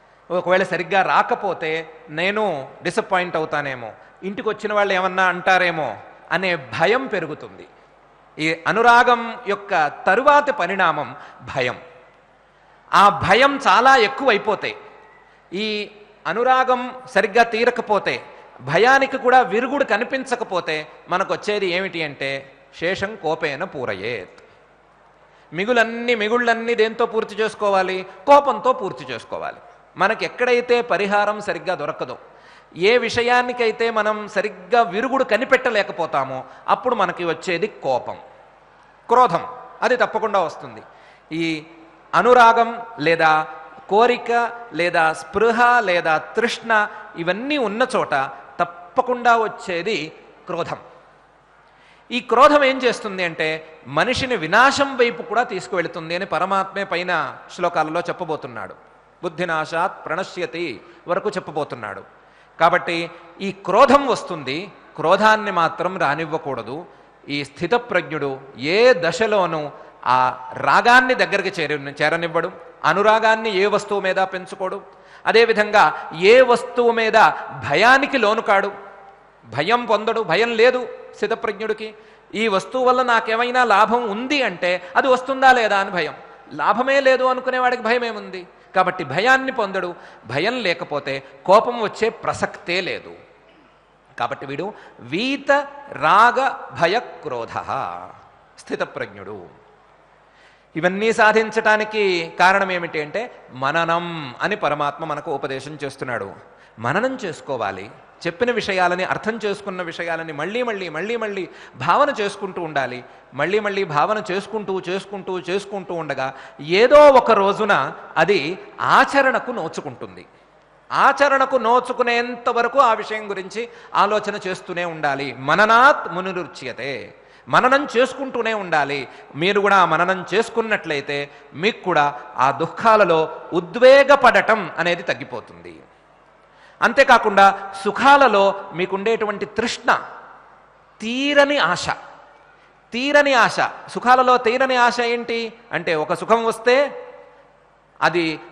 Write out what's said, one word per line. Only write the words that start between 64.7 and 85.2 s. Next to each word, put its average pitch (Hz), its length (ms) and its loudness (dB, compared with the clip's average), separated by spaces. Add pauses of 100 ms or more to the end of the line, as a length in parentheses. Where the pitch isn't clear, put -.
క్రోధాన్ని 208 560 2
మాత్రం 170 460 -2
రానివ్వకూడదు. 147 880 -4 (440)
ఈ 143 140 -4
స్థితప్రజ్ఞుడు 156 960 -4 (180)
ఏ 196 400 4
దశలోనూ 165 720 -2 (340)
ఆ 127 480 0
రాగాన్ని 226 600 4
దగ్గరికి 190 460 -2
చేరి-, 143 400 -6
చేరనివ్వడు, 165 500 -2 (340)
అనురాగాన్ని 220 720 2
ఏ 190 100 2
వస్తువు 202 340 -2
మీద 185 160 -2
పెంచుకోడు. 190 680 -6 (440)
అదేవిధంగా 208 880 4
ఏ 202 260 8
వస్తువు 240 500 2
మీద 220 220 0 (560)
భయానికి 254 480 4
లోను 220 240 2
కాడు, 202 300 2 (760)
భయం 170 400 0
పొందడు, 220 360 0
భయం 208 300 0
లేదు 233 360 2 (280)
స్థితప్రజ్ఞుడికి. 214 800 -6 (400)
ఈ 220 120 0
వస్తువు 208 380 -2
వల్ల 247 180 4
నాకేమైనా 240 600 0
లాభం 220 460 4
ఉంది 254 340 -2
అంటే 180 380 -2 (140)
అది 254 120 2
వస్తుందా 262 440 4